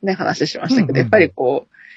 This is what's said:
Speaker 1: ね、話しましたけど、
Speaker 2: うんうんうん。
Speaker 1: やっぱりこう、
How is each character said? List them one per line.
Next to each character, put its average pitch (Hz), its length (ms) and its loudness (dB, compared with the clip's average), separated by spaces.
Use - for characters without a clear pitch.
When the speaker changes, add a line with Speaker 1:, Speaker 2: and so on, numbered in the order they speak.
Speaker 1:
ね、 190 120 -2
話 160 340 -4
し - 100 -10
ま - 120 -8
し 262 60 2
た 240 100 4
け - 20 -4
ど、 - 0 -
Speaker 2:
う - 0 -
ん - 20 -4
う - 40 -4
ん - 40 -4
う - 20 2
ん。 - 20 4
Speaker 1:
や 123 40 0
っ 110 40 -6
ぱ 208 100 6
り - 100 2
こ 135 400 -4
う、 - 40 -20